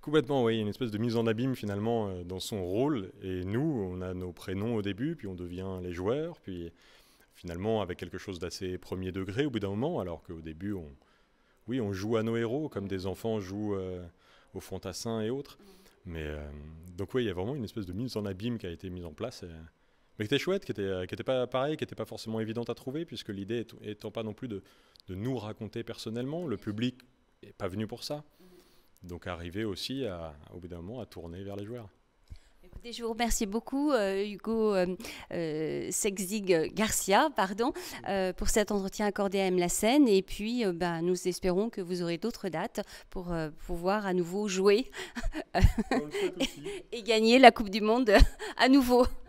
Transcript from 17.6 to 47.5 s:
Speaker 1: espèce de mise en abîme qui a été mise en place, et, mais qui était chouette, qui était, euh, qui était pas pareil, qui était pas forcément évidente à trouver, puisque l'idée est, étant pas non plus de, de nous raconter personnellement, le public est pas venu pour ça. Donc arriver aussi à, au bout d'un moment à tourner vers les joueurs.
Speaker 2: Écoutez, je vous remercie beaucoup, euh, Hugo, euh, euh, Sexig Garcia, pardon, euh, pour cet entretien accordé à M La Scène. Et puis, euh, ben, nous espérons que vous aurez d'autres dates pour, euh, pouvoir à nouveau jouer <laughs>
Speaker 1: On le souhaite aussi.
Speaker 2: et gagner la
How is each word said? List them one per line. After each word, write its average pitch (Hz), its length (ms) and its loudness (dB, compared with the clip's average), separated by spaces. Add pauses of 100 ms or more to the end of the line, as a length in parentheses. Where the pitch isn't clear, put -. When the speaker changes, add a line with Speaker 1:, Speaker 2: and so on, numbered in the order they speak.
Speaker 1:
espèce 101 240 -8
de 90 60 -8
mise 117 220 -6
en 104 120 -4
abîme 104 320 -4
qui 98 80 -8
a - 20 -6
été 87 220 -10
mise 90 140 -10
en 80 60 -10
place, 110 300 -10
et, 95 60 -14
mais - 800 -14
qui 139 100 0
était - 20 4
chouette, 185 280 0
qui - 60 -6
était, 104 120 -2
euh, 92 240 -2
qui 101 80 -8
était - 80 -8
pas 127 240 0
pareil, 143 300 -2
qui - 60 -4
était - 120 -10
pas 110 100 -4
forcément 110 340 -6
évidente 110 300 -4
à 117 60 -2
trouver, 151 300 -8
puisque - 240 -12
l'idée 101 320 -4
est, 110 200 -10
étant 107 300 -10
pas 117 100 -6
non 107 140 -6
plus 131 120 -10
de, 101 140 -8 (460)
de 92 80 -8
nous 120 200 -2
raconter 107 480 -8
personnellement, 127 640 -6
le 117 120 -4
public 113 420 -4 (420)
est 101 120 -20
pas - 140 -6
venu 104 200 -4
pour 117 160 -12
ça. 147 200 -8 (800)
Donc 87 260 -10
arriver 87 380 -6
aussi 123 400 -4
à, 82 300 -8 (160)
au 90 80 -14
bout 87 80 -14
d'un 85 140 -10
moment 107 180 -10
à 104 60 -10
tourner 85 380 -12
vers 98 120 -10
les 101 100 -10
joueurs. 113 240 -12 (760)
Speaker 2:
Écoutez, - 280 -16
je 233 120 -10
vous 226 80 -2
remercie 226 340 2
beaucoup, 269 460 0
euh, 196 340 4
Hugo, 214 480 2
euh, 180 220 4 (360)
euh, 151 600 -2
Sexig 185 840 0
Garcia, 214 600 4
pardon, 214 360 0 (360)
euh, 185 260 0
pour 202 160 0
cet 214 220 4
entretien 202 340 0
accordé 196 340 2
à 190 60 2
M 185 140 2
La 175 100 2
Scène. 254 380 6
Et 190 160 8
puis, 226 420 -2
euh, 185 80 2
ben, 170 300 0
nous 180 240 0
espérons 185 420 2
que 214 120 -8
vous 175 200 -4
aurez 170 160 0
d'autres 214 320 -4
dates 185 360 -4 (260)
pour, 180 200 -6
euh, 160 200 -2 (160)
pouvoir 185 400 0
à 185 60 2
nouveau 180 340 0
jouer 202 420 6 (640)
<laughs> - 0 -
Speaker 1:
On - 60 4 (460)
le 302 60 -10
souhaite 370 300 -2
aussi. 143 220 -4 (280)
Speaker 2:
et 233 120 -8
gagner 220 340 8
la 254 140 12